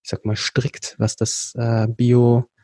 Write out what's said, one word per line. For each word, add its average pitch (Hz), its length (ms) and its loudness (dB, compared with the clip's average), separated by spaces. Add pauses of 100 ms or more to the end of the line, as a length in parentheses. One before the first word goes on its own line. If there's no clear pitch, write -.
ich - 80 -16
sag - 140 -8
mal, 107 100 -2
strikt, - 640 -6
was 110 160 -2
das, - 420 -6
äh, 113 300 0
Bio, 120 600 4 (180)